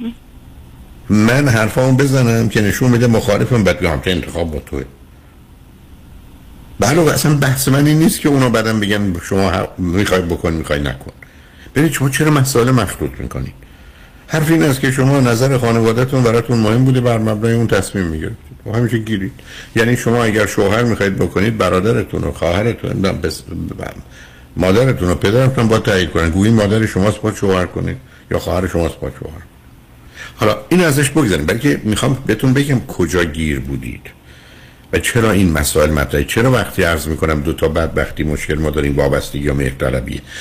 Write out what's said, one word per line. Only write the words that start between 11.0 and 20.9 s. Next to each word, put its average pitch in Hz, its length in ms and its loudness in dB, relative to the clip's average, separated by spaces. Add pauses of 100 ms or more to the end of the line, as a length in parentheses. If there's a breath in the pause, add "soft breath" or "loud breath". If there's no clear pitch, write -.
ببینید، 151 180 2
شما 135 160 -2
چرا 151 220 0
مسائل 131 400 2
مخلوط 95 480 0
می‌کنید؟ 65 360 -8 (760 loud breath)
حرف 160 220 0
این 160 120 4
است 135 180 2
که 135 100 2
شما 135 300 4
نظر 127 380 2
خانواده‌تون 117 640 2
براتون 117 360 2
مهم 113 260 4
بوده، 131 160 2
بر 117 180 2
مبنای 110 360 0
اون 117 120 2
تصمیم 98 380 -2
می‌گرفتید 82 520 -8 (100)
و 107 60 -6
همیشه 117 260 0
گیرید. 104 340 -4 (440 loud breath)
یعنی 113 200 4
شما 117 280 0
اگر 104 220 2
شوهر 104 360 0
می‌خواید 101 340 0